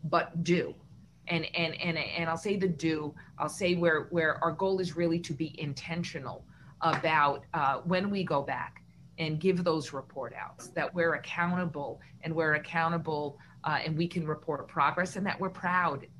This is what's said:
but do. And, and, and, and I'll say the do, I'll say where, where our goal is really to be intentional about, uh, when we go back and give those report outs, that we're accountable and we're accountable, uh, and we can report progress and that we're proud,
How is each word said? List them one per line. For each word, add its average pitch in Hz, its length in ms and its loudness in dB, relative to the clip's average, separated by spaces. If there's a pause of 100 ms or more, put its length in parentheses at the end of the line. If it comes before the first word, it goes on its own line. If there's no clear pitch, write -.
but 165 400 2
do. 160 280 4 (540)
And, 165 180 0 (120)
and, 165 240 -2
and, 165 180 0
and 165 320 -2
I'll 165 60 0
say 202 200 0
the 190 120 2
do, 156 440 0 (240)
I'll 151 120 -2
say 180 260 2
where, 170 360 4
where 160 340 2
our 165 80 2
goal 190 260 2
is 175 160 -2
really 170 240 2
to 170 140 -6
be 156 280 -4
intentional 151 840 -6 (380)
about, 156 600 4 (100)
uh, 139 260 2
when 185 320 0
we 196 120 0
go 147 200 0
back 139 420 -6 (340)
and 156 220 0
give 180 240 4
those 160 300 0
report 127 400 -8
outs, - 340 -12
that - 260 -4
we're 165 200 2
accountable 170 880 -2 (180)
and 160 140 -6
we're 156 220 4
accountable, 160 800 -2 (260)
uh, 151 180 2
and 156 140 -2
we 170 100 2
can 170 200 -2
report 151 420 -4
progress 160 480 0
and 185 100 -2
that - 140 -2
we're 190 80 -2
proud, 180 580 0 (140)